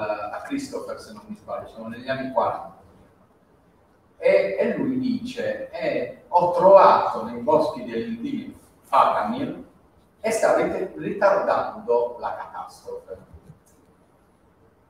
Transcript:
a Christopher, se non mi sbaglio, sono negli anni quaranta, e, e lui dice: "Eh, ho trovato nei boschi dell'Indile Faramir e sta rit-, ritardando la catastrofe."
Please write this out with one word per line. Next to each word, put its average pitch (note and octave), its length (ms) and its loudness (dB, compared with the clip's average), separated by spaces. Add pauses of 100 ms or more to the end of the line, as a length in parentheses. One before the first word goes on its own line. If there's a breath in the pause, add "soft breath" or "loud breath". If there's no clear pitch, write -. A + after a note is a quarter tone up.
(340)
a - 120 -10
Christopher, - 540 -8
se - 140 -18
non G#3+ 140 -18
mi G#3+ 80 -12
sbaglio, - 320 -10
sono A2 200 -14
negli A#2+ 200 -12
anni C3 240 -4
quaranta, - 440 -2 (1400)
e, - 420 2
e - 180 0
lui - 220 -2
dice: - 720 -4
"Eh, - 560 -6
ho F3 240 2
trovato - 720 8
nei A#2+ 160 -10
boschi - 420 2
dell'Indile A2+ 680 -8 (280)
Faramir - 840 0 (580)
e A3 100 -2
sta - 240 2
rit-, - 400 -2
ritardando A#2+ 1200 0
la - 160 -6
catastrofe." - 840 -14 (1700)